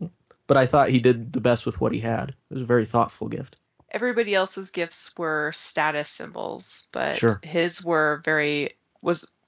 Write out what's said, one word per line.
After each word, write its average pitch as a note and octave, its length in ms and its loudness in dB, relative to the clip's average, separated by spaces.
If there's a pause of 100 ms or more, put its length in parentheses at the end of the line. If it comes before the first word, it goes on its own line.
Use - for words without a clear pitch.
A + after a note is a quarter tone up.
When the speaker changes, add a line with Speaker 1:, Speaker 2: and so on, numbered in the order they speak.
(480)
Speaker 1:
But C#3 100 6
I C3 80 6
thought C#3 240 4
he C3 100 4
did A#2 340 2
the C3 80 -2
best A#2+ 240 2
with A#2 140 -4
what - 140 0
he A2+ 60 -2
had. A#2 300 -2
It - 240 -16
was C3 100 -6
a - 20 -8
very A#2 200 4
thoughtful A#2 420 0
gift. A#2 300 -10 (340)
Speaker 2:
Everybody A3+ 420 0
else's F#3+ 380 0
gifts - 460 -8
were D#3 360 -2
status D3+ 560 -2
symbols, - 840 -12
but C2 240 -2
Speaker 1:
Sure. A2 260 2
Speaker 2:
his E3+ 400 -4
were D#3 420 0
very, D3 480 0 (280)
was, - 280 -2 (180)